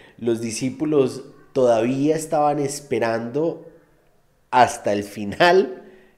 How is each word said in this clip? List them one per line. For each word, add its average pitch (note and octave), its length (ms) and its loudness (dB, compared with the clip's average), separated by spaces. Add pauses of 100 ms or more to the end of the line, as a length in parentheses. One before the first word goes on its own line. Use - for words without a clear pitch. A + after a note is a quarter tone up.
(180)
los A#2 220 -2
discípulos B2+ 880 -2 (260)
todavía C3 640 2
estaban D3+ 440 0
esperando A#2+ 1040 -4 (840)
hasta A#2+ 440 2
el G#2 100 -2
final E3 800 0 (340)